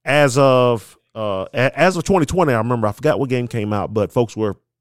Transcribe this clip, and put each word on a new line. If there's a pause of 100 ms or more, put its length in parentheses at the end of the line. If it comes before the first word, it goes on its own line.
As
of, (180)
uh,
a-,
as
of
twenty
twenty,
I
remember,
I
forgot
what
game
came
out,
but
folks
were (260)